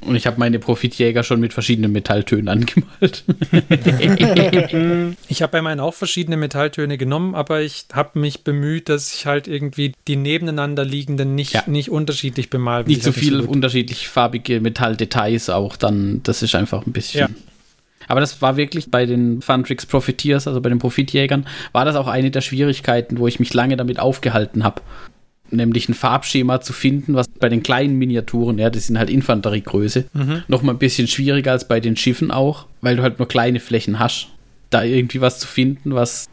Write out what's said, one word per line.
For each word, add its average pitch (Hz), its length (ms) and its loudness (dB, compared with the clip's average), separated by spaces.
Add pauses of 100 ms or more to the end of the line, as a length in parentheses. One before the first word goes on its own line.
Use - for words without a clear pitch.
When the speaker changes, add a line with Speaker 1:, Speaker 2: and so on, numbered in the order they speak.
Speaker 1:
Und 123 160 0
ich 117 100 -2
hab 113 100 0
meine 117 220 2
Profitjäger 117 640 0
schon 117 160 0
mit 117 140 0
verschiedenen 110 400 2
Metalltönen 104 560 0
angemalt. - 760 0 (280)
<laughs> 170 1600 4 (140)
Speaker 2:
Ich 151 120 -4
hab 156 100 0
bei 160 100 0
meinen 156 180 -4
auch 160 140 -2
verschiedene 170 440 -4
Metalltöne 147 600 -2
genommen, 151 380 -2
aber 156 260 -2
ich - 320 -8
hab 139 220 -2
mich 147 280 -2
bemüht, 147 460 -2
dass 147 240 -2
ich - 120 -10
halt 143 220 -2
irgendwie 143 460 -4 (140)
die 147 80 0
nebeneinander 147 680 -2
liegenden 139 500 -2
nicht, 139 180 -2
Speaker 1:
Ja. 104 140 0
Speaker 2:
nicht 143 220 -2
unterschiedlich 143 600 -4
bemal, 120 360 -2
wie 151 40 0
Speaker 1:
Nicht 143 100 4
Speaker 2:
ich 113 40 -2
Speaker 1:
so 139 80 4
Speaker 2:
halt 127 60 -4
nicht 135 120 0
so 139 80 2
Speaker 1:
viel 135 80 0
Speaker 2:
gut 143 100 -2
Speaker 1:
unterschiedlich 123 520 0
farbige 120 540 0
Metalldetails 113 880 0
auch 98 260 -2
dann, 101 480 0
das - 200 -2
ist 110 120 0
einfach 98 300 -2
ein 120 80 -2
bisschen - 280 -4
Speaker 2:
Ja. 139 80 2 (800)
Speaker 1:
Aber 127 140 2
das - 200 -2
war 135 160 2
wirklich 147 320 -4
bei 123 160 2
den 120 360 0
Funtrix 127 440 -2
Profiteers, 139 600 0
also 131 140 -2
bei 127 80 0
den 120 100 2
Profitjägern, 139 680 0 (280)
war 127 120 2
das 151 100 2
auch 135 120 0
eine 131 240 2
der 135 100 0
Schwierigkeiten, 131 800 0
wo 120 80 4
ich 117 120 0
mich - 140 0
lange 127 240 2
damit 123 220 -2
aufgehalten 113 640 0
hab, - 180 0 (720)
nämlich 117 380 0
ein 117 40 -2
Farbschema 127 680 0
zu - 120 -8
finden, 139 420 0
was 123 120 2
bei - 220 0
den 117 140 2
kleinen 135 340 2
Miniaturen, 120 600 0
ja, 110 120 2
das 98 180 0
sind 113 100 2
halt 113 120 2
Infanteriegröße, 110 1040 0
Speaker 2:
Mhm. 151 340 -2
Speaker 1:
noch 127 140 2
mal 135 120 2
ein 123 60 -4
bisschen 123 280 2
schwieriger 135 440 0
als 127 160 0
bei 113 120 2
den 113 160 0
Schiffen - 360 0
auch, 139 340 0 (160)
weil 123 160 2
du 123 60 0
halt 120 160 0
nur 123 80 0
kleine 123 320 2
Flächen 113 400 -2
hast, - 280 -2 (420)
da 110 140 4
irgendwie 127 380 0
was 123 180 2
zu - 80 -8
finden, 135 480 0
was - 380 0